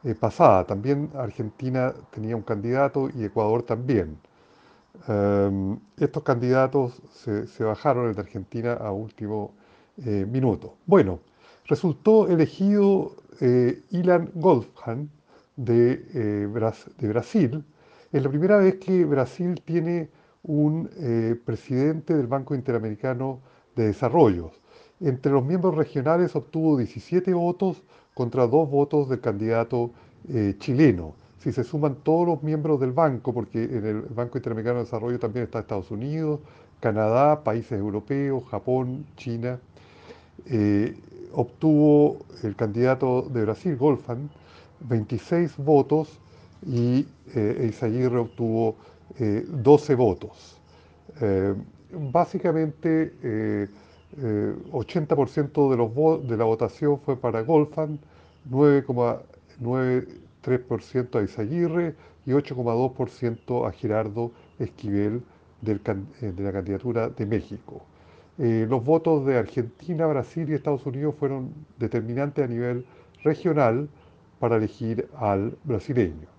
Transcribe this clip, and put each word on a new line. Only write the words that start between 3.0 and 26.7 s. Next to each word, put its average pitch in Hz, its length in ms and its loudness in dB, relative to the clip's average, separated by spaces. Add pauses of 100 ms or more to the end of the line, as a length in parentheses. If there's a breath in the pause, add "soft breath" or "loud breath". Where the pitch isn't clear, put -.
y 117 160 -6
Ecuador 110 380 0
también. 113 560 -2 (920 soft breath)
Em, 101 680 0 (180)
estos - 260 -2
candidatos 127 800 0 (100)
se, 107 360 -6
se - 180 -8
bajaron, 120 460 0
el 104 40 -4
de 104 60 -6
Argentina, 113 540 -6
a 110 180 -6
último, 104 640 -8 (500 soft breath)
eh, 104 260 -2
minuto. 127 440 -2 (100)
Bueno, 127 360 4 (460 soft breath)
resultó 190 640 4
elegido, 190 880 2 (240)
eh, 123 420 2 (100)
Ilan 175 420 2
Goldhan 147 760 0 (480 soft breath)
de, 120 560 2
eh, 104 400 -2
Bras-, - 460 -4
de 110 100 -4
Brasil. 139 560 0 (480 soft breath)
Es 139 100 0
la 135 60 0
primera 180 300 2
vez 190 160 4
que 185 320 2
Brasil 143 580 -2
tiene 170 460 -2 (320 soft breath)
un, 151 560 0
eh, 117 440 0
presidente 147 720 -2
del 139 120 2
Banco 135 280 -4
Interamericano 127 840 -4 (340 soft breath)
de 113 120 2
Desarrollo. 107 640 4 (500 soft breath)
Entre 139 320 0
los 135 100 4
miembros 175 320 0
regionales 156 640 0
obtuvo 156 400 0